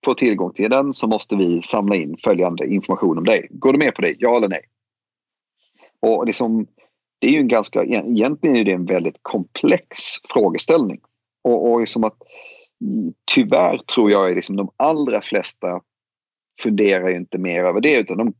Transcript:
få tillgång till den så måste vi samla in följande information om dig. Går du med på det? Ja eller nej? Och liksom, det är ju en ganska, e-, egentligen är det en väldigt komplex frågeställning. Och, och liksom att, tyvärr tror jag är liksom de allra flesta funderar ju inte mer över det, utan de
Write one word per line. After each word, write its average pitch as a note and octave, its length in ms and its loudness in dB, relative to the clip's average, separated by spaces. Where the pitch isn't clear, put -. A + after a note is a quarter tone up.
få C3+ 80 2
tillgång G2 400 0
till G#2 160 -2
den C#3 240 0
så A2+ 140 -4
måste A2 280 -2
vi F2 260 0
samla G2+ 340 -2
in E2 280 -4
följande F2 440 0
information F2+ 500 0
om E2+ 60 -4
dig. G2+ 260 2
Går - 240 0
du C#3+ 60 4
med C#3+ 160 0
på - 60 -6
det? E2+ 180 -2
Ja A#2+ 180 2
eller A2 100 2
nej? F2 140 -4
Och A2+ 260 2
liksom, A2+ 420 -2
det - 80 0
är C3 40 4
ju D3+ 80 4
en C3+ 80 2
ganska, A2 360 0
e-, G#2+ 220 -2
egentligen B2+ 500 0
är A2+ 80 2
det G2 80 2
en F2+ 140 -2
väldigt F2+ 360 -2
komplex - 760 -2
frågeställning. A2 720 0
Och, A#2+ 280 2
och A#2 80 2
liksom A2+ 240 -2
att, G#2+ 140 -4
tyvärr F3+ 420 2
tror G#2 340 2
jag G2 200 4
är F2+ 40 0
liksom F2 200 -6
de G2 220 -4
allra C#3+ 440 0
flesta F#2 600 -6
funderar G2 500 2
ju F2+ 60 0
inte F2 220 -10
mer F2+ 260 -2
över F2+ 180 0
det, C#3+ 180 4
utan G2 180 -4
de A2 220 -2